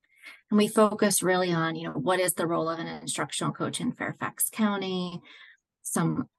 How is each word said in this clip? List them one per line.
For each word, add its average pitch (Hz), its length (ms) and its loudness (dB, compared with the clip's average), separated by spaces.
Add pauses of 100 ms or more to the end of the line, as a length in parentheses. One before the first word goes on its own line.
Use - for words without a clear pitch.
(500)
And 208 80 4
we 208 100 4
focus 208 540 4
really 180 320 4
on, 160 220 0
you 165 120 -6
know, 165 60 -8
what 180 260 0
is 180 140 2
the 175 120 -2
role 165 220 0
of 165 100 -4
an 165 80 -6
instructional 160 680 -4
coach - 260 -4
in - 120 -2
Fairfax - 580 -4
County, 185 720 -2 (600)
some 160 460 -2 (100)